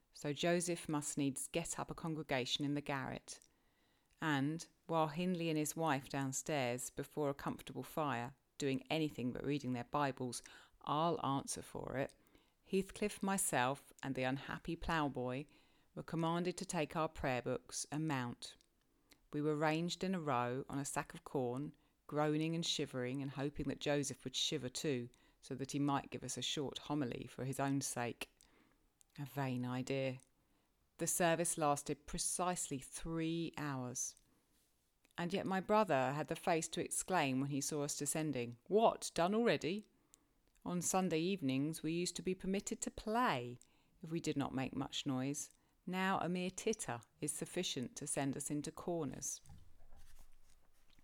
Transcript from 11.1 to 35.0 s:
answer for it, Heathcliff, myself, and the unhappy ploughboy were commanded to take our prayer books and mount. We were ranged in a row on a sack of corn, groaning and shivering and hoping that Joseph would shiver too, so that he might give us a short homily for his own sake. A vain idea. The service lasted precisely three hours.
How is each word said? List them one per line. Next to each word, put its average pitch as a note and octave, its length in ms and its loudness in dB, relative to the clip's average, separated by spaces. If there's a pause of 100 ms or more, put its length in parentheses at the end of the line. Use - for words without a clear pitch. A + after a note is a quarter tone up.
answer - 380 0
for - 340 -6
it, C3+ 160 0 (540)
Heathcliff, F#3+ 560 -2
myself, C#3+ 800 0
and C3+ 140 0
the C3 80 0
unhappy C#3 520 -2
ploughboy C#3 720 0 (480)
were D#3 80 -8
commanded E3+ 560 0
to - 80 -6
take D#3 300 0
our D#3+ 120 2
prayer B2+ 360 0
books - 480 -4
and D#3 160 0
mount. B2+ 480 -4 (800)
We D3 80 0
were D3+ 140 4
ranged D#3 480 2
in F#3+ 100 2
a F3+ 60 0
row B2+ 480 2
on B2+ 100 -4
a C#3 60 0
sack - 300 -4
of E3 100 -14
corn, C3 480 -2 (340)
groaning D3+ 480 2
and E3 120 0
shivering C3 560 -2
and C3+ 100 -4
hoping C#3 380 -2
that - 100 -2
Joseph D3 460 0
would B2+ 100 -6
shiver C3 320 0
too, B2 420 -2 (300)
so - 160 -8
that C3 160 -4
he D3 80 0
might C#3 300 2
give - 160 -8
us B2+ 120 -6
a B2 40 -4
short - 380 -2
homily D3 480 -2
for - 180 -6
his C3+ 120 -2
own C#3 220 2
sake. A#2+ 500 -2 (880)
A C#3+ 60 -6
vain C3 400 -2
idea. B2+ 560 0 (800)
The E3 100 -2
service E3+ 500 4
lasted D3 480 2
precisely F3 720 -2
three E3 800 -2
hours. C3 580 -4 (1000)